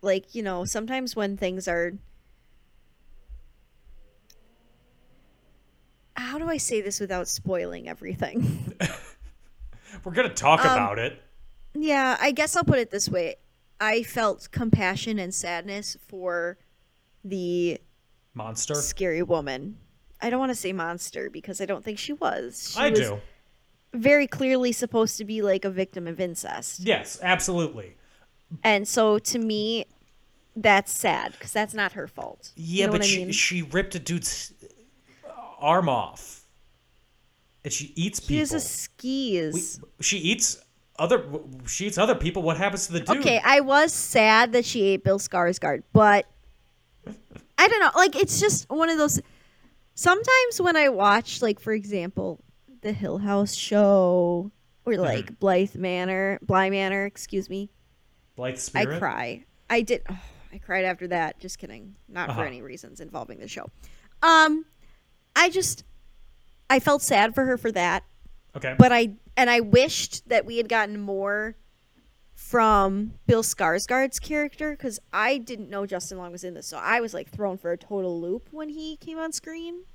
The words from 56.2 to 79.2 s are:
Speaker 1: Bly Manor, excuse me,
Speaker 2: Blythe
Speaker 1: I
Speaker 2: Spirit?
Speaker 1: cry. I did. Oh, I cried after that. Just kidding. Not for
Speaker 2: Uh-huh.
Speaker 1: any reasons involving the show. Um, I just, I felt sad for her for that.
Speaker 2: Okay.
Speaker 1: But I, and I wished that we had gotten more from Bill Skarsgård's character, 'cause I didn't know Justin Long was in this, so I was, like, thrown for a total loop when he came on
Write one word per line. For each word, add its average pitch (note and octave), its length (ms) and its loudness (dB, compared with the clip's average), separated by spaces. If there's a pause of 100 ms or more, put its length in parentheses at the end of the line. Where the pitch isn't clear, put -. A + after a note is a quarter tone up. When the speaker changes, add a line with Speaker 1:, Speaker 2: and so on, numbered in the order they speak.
Speaker 1:
Bly F#3+ 280 2
Manor, G3 340 -2
excuse - 460 -8
me, G3 200 -10 (640)
Speaker 2:
Blythe B2+ 180 -6
Speaker 1:
I - 40 -14
Speaker 2:
Spirit? E3+ 420 -2
Speaker 1:
cry. B2 440 -6 (240)
I A#3 120 2
did. A#3 280 -2
Oh, F#3+ 100 -8 (340)
I G3 60 -16
cried F#3 260 -4
after F3+ 240 -4
that. E3+ 320 -2
Just - 180 -14
kidding. F3 380 -18 (120)
Not F3 200 -8
for C3 40 -4
Speaker 2:
Uh-huh. A#2+ 100 -4
Speaker 1:
any B2 200 -8
reasons C3 380 -18
involving C#3+ 400 -12
the - 80 -16
show. - 220 -14 (520)
Um, D#4 440 6 (680)
I E4+ 160 6
just, F#4 320 -2 (880)
I C4 100 6
felt C#4+ 220 2
sad A3+ 320 2
for C4+ 120 2
her B3+ 120 0
for A#3 140 -2
that. F3+ 320 0 (500)
Speaker 2:
Okay. C3+ 240 -8
Speaker 1:
But B3+ 140 12
I, A#3 220 4 (220)
and B3 140 4
I A#3+ 100 4
wished A#3+ 680 2
that A#3 180 2
we A#3 120 -6
had A3+ 100 -2
gotten G#3 320 0
more G3+ 560 -4 (800)
from G#3 800 2 (120)
Bill A3+ 160 6
Skarsgård's A3 760 0
character, D4+ 580 -4
'cause A#3+ 220 -8 (140)
I A#3 260 0
didn't A3+ 320 -12
know G3 160 -6
Justin F#3+ 320 -8
Long F3 140 -12
was F3+ 120 -16
in F3+ 100 -10
this, - 120 -14
so - 120 -12
I A3 220 2
was, A#3 140 -6
like, - 160 -8
thrown G3 280 -4
for E3+ 140 -4
a F3 60 -2
total F#3 420 -6
loop F#3 300 -6
when D4+ 200 -12
he D#4 260 -12
came D#4+ 220 -14
on D#4+ 140 -8